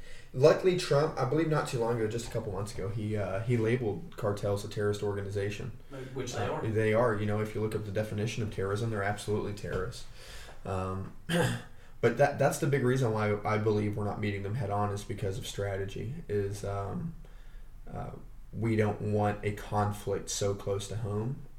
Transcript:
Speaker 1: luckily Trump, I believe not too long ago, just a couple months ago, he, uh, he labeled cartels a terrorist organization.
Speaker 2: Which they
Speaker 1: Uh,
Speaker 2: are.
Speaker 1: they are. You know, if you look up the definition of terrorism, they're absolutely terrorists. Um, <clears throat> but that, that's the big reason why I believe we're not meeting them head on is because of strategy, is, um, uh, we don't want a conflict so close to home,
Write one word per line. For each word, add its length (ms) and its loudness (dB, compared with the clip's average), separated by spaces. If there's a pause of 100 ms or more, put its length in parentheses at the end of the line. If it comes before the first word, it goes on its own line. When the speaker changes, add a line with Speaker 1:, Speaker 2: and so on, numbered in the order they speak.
(340)
Speaker 1:
luckily 440 8
Trump, 420 2
I 60 2
believe 240 2
not 180 2
too 120 -2
long 200 2
ago, 80 2
just 200 -4
a 40 -8
couple 220 -2
months 200 -4
ago, 160 -4
he, 280 -2
uh, 240 0
he 160 4
labeled 580 0
cartels 480 0
a 60 -8
terrorist 340 0
organization. 680 -2 (420)
Speaker 2:
Which 200 -4
they 120 0
Speaker 1:
Uh, 80 0
Speaker 2:
are. 140 -4
Speaker 1:
they 260 4
are. 220 6
You 100 0
know, 160 2
if 120 -2
you 80 -2
look 140 0
up 100 -2
the 60 -6
definition 520 0
of 120 -4
terrorism, 340 0
they're 140 0
absolutely 500 0
terrorists. 520 -4 (600)
Um, 540 -2
<clears throat> 840 -2
but 160 4
that, 220 4
that's 200 4
the 80 2
big 180 4
reason 260 4
why 320 2
I 140 2
believe 400 2
we're 80 0
not 160 -2
meeting 220 0
them 120 -2
head 140 -2
on 240 2
is 100 -4
because 340 -2
of 80 -6
strategy, 680 -4 (160)
is, 340 -2
um, 500 -4 (800)
uh, 180 -6 (420)
we 240 2
don't 240 4
want 420 2
a 80 0
conflict 760 0
so 240 0
close 340 -2
to 80 -6
home, 400 -2 (240)